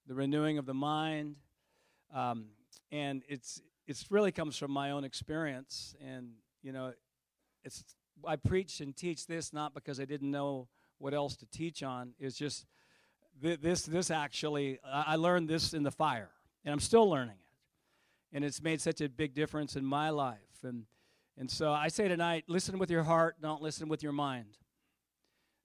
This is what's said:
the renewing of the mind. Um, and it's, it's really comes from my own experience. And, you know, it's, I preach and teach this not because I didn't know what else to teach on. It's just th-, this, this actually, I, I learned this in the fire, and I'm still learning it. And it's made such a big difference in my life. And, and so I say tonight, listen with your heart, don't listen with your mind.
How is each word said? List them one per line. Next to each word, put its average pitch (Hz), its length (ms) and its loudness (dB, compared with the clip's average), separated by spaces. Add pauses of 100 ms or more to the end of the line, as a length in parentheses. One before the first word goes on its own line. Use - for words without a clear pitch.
the 131 80 -10
renewing 151 440 2
of 135 80 -4
the 131 80 -2
mind. 151 640 -2 (800)
Um, 120 360 -2 (420)
and 139 340 -4
it's, 139 360 -10 (240)
it's - 240 -10
really 202 220 6
comes 151 260 -4
from 143 120 -4
my 139 200 0
own 143 120 -2
experience. 143 920 -6 (100)
And, 127 260 -12 (300)
you 135 100 -10
know, 131 200 -6 (720)
it's, - 180 -14 (420)
I 156 120 0
preach 185 440 0
and 139 140 -8
teach 175 320 -4
this 165 260 -6
not 151 220 -6
because 139 240 -8
I 139 60 -6
didn't 139 260 -4
know 139 380 -2 (300)
what 139 160 -4
else 143 220 0
to 117 100 -20
teach 160 360 -8
on. 123 380 -6
It's 135 160 -6
just - 300 -4 (760)
th-, 160 180 0
this, 165 220 2
this 165 280 0
actually, 143 760 0
I, 139 240 0
I 156 80 4
learned 170 320 6
this 160 240 0
in 156 100 0
the 143 80 2
fire, 135 400 2 (340)
and 147 80 -2
I'm 143 80 0
still 220 280 8
learning 127 320 0
it. - 960 -20
And 143 80 0
it's 143 180 -4
made 160 180 2
such 165 200 0
a 151 80 2
big 135 260 -2
difference 151 400 0
in 135 100 -2
my 147 260 2
life. 135 280 0 (240)
And, 123 220 -8 (540)
and 135 120 -6
so 156 220 2
I 151 160 2
say 208 180 2
tonight, 170 420 2
listen 185 300 0
with 180 120 0
your 165 140 4
heart, 165 360 6
don't 156 220 -4
listen 156 260 -4
with 156 140 -2
your 151 100 -2
mind. 131 460 -4 (1080)